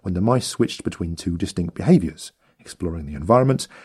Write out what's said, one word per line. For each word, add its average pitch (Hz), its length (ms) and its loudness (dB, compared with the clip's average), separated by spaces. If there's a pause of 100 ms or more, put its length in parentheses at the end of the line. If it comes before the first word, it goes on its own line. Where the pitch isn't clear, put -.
when 92 140 -4
the 90 60 0
mice 117 260 2
switched - 360 -2
between 85 320 -4
two 85 220 -4
distinct 85 380 -4
behaviours, 170 580 2 (260)
exploring 82 460 -8
the 73 100 -8
environment 127 540 2 (160)